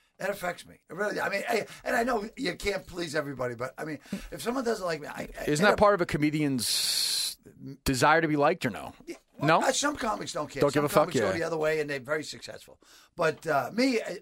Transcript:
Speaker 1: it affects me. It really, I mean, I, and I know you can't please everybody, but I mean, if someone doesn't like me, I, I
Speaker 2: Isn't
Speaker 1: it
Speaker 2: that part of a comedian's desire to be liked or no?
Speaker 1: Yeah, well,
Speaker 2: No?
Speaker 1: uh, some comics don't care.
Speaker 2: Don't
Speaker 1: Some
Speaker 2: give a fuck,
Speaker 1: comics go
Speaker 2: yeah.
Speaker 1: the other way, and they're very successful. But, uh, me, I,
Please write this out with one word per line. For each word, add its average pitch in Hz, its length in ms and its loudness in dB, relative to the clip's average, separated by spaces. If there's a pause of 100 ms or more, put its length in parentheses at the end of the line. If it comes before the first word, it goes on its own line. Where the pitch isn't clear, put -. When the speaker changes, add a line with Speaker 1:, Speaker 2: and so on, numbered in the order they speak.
(200)
Speaker 1:
it 190 100 -4
affects - 380 -6
me. - 80 -20 (120)
It 151 80 -14
really, 202 240 -2
I 170 100 -2
mean, 196 200 -2
I, 220 160 0 (180)
and 254 120 -2
I 233 80 2
know 226 340 -2
you 185 180 -4
can't 190 300 -4
please 170 300 -6
everybody, 131 400 -4
but 123 220 -6
I 151 80 -8
mean, 156 120 -8 (340)
if 165 120 -10
someone 240 200 -2
doesn't 208 220 -2
like 160 160 -4
me, 139 60 -12
I, - 200 -10 (120)
I - 80 -8
Speaker 2:
Isn't 151 180 4
Speaker 1:
it 208 40 8
Speaker 2:
that - 80 4
part 202 180 8
of 175 60 2
a 170 40 0
comedian's - 1300 0 (460)
desire 147 380 6
to 165 60 2
be 151 80 0
liked 147 300 2
or 120 40 0
no? 73 240 -10 (120)
Speaker 1:
Yeah, - 100 -12 (220)
well, 160 240 4
Speaker 2:
No? - 60 2
Speaker 1:
uh, 269 40 4
some 285 240 0
comics 208 380 -4
don't 151 160 -6
care. 135 120 -2
Speaker 2:
Don't 143 100 4
Speaker 1:
Some 147 120 4
Speaker 2:
give - 20 4
a 139 80 2
fuck, 151 160 8
Speaker 1:
comics 127 100 2
go 104 80 2
Speaker 2:
yeah. 95 100 0
Speaker 1:
the 160 60 -2
other 165 140 -2
way, 156 220 0
and 147 100 -2
they're 139 100 -4
very 147 240 -4
successful. - 560 -16 (380)
But, 160 300 0
uh, 160 260 2
me, 240 280 2
I, 180 200 -8